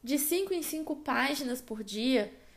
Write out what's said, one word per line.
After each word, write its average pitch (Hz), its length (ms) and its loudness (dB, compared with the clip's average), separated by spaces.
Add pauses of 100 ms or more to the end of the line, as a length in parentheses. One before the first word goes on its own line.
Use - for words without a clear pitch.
De 269 160 2
cinco 381 360 0
em 339 80 0
cinco 311 340 -4
páginas 269 640 0
por 220 220 -8
dia, 214 500 2 (240)